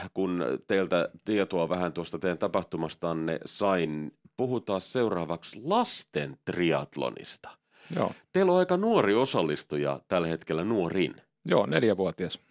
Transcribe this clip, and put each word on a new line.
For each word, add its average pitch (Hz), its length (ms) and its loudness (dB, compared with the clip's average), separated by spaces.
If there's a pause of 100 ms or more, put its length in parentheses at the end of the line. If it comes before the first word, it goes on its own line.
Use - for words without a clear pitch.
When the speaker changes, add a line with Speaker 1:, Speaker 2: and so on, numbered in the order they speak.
(140)
Speaker 1:
kun 90 300 0 (220)
teiltä 92 420 2 (160)
tietoa 95 440 0
vähän 90 240 -2
tuosta 85 260 -6
teidän 90 200 -2
tapahtumastanne 82 1080 -2
sain, 80 680 0 (240)
puhutaan 117 440 -2
seuraavaksi 90 840 -2
lasten 180 800 -2
triathlonista. 71 1080 -2 (460)
Speaker 2:
Joo. 123 160 0 (200)
Speaker 1:
Teillä 185 200 4
on 180 60 6
aika 180 180 2
nuori 185 380 4
osallistuja 76 960 0
tällä 87 180 2
hetkellä, 82 380 -2
nuorin. 92 500 0 (300)
Speaker 2:
Joo, 160 220 4
neljävuotias. 95 720 0 (100)